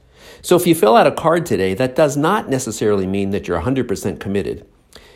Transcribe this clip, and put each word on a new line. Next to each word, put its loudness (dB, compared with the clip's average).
So 2
if 2
you 4
fill 4
out 6
a 2
card 0
today, 0
that -2
does 2
not 0
necessarily -2
mean -2
that -4
you're -2
a -4
hundred -2
percent -4
committed. -6